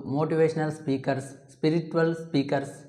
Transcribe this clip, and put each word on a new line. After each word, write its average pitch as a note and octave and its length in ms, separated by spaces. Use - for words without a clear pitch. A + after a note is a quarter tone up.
మోటివేషనల్ D#3 680
స్పీకర్స్, C3+ 580
స్పిరిచువల్ E3 680
స్పీకర్స్ - 600